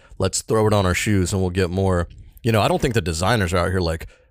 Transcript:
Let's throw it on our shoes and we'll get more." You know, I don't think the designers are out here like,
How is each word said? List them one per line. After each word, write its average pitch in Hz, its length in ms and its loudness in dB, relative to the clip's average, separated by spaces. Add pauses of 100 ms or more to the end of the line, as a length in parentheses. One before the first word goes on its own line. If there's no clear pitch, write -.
(180)
Let's 92 260 -2
throw 110 220 2
it 107 80 4
on 101 120 2
our 90 80 2
shoes 95 400 0
and 95 80 0
we'll 92 100 -2
get 92 180 0
more." 92 380 0 (340)
You 113 120 0
know, 107 80 4
I 110 80 2
don't 175 120 0
think - 120 -2
the 113 80 0
designers 90 520 0
are 92 40 0
out 90 120 0
here 92 120 -2
like, 82 260 -4 (240)